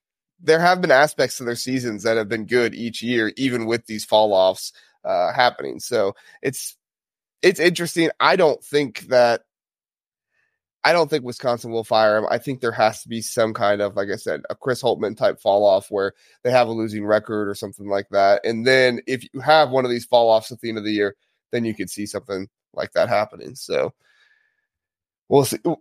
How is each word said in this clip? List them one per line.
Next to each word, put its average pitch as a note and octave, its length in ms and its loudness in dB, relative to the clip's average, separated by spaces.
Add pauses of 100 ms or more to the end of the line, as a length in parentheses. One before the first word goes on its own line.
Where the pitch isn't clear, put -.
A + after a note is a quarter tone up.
(400)
there D#3+ 200 2
have F3+ 220 2
been E3 100 2
aspects C3+ 480 2
of B2+ 60 -10
their A#2+ 100 -4
seasons A#2+ 480 -6
that A2+ 140 0
have A2 100 -2
been A2 180 -6
good A#2 280 2
each A2+ 280 -8
year, A2+ 360 -2
even B2 280 -2
with A#2 200 -2
these G#2+ 180 -10
fall G#2+ 300 4
offs, F#2 400 2 (320)
uh, F2+ 260 0
happening. A#2 480 0
So G#2 360 -2 (260)
it's, - 340 -8 (640)
it's E3+ 180 2
interesting. E3 500 0 (100)
I D#3 160 4
don't D#3+ 280 2
think C#3+ 440 -4
that, A#2+ 360 2 (1400)
I D3+ 60 6
don't E3 180 2
think C#3+ 140 -2
Wisconsin A#2+ 480 -4
will A2+ 140 -4
fire A2 320 4
him. G#2+ 120 0
I A#2+ 100 0
think C3 200 -8
there A#2 140 -4
has A2+ 300 0
to - 60 -20
be A#2 120 -8
some A2 320 -2
kind G#2 260 0
of, G2+ 160 -4
like G2+ 140 -4
I F#2 80 -4
said, D2+ 320 -6
a G#2+ 60 -8
Chris - 280 -4
Holtmann A2 320 0
type G#2+ 240 0
fall G#2 260 2
off G2 240 2
where G2 220 -4 (320)
they B2 80 0
have B2 160 4
a A2+ 60 -6
losing G#2+ 320 -6
record G#2+ 420 0
or G2+ 80 -6
something G2+ 320 -14
like G2+ 220 -4
that. G2 340 4
And A2+ 240 -2
then B2+ 400 4
if B2+ 160 -6 (100)
you C3+ 60 -12
have D3+ 300 4
one C3 160 0
of B2 60 -4
these A#2+ 120 -4
fall A#2 260 4
offs A2 220 2
at A#2 80 -14
the A#2 80 -10
end A2 100 -6
of G#2 60 -6
the G#2+ 80 -4
year, G2+ 240 -2 (380)
then A#2+ 100 -2
you A2 100 -4
could F#2+ 160 -10
see G#2 160 -10
something G2 440 -10 (240)
like - 200 -8
that F2 140 2
happening. - 480 -4
So - 380 -4 (1400)
we'll C3+ 160 4
see. - 140 -6 (220)